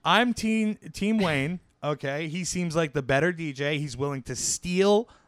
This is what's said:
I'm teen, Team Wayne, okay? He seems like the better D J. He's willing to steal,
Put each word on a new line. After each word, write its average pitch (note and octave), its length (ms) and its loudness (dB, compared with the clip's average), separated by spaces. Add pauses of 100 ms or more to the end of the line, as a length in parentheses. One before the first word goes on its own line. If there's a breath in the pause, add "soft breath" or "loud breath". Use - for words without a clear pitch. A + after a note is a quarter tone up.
I'm A3 280 4
teen, A3 440 0 (160)
Team G#3+ 240 0
Wayne, E3 420 0 (240)
okay? D3 460 -4
He E3+ 160 -6
seems F3 300 -2
like E3 180 0
the C#3 100 0
better C#3 300 2
D D#3+ 180 -6
J. C#3+ 260 -2
He's C#3 200 -6
willing C#3 260 -4
to C3 120 -8
steal, G3 760 2 (180 soft breath)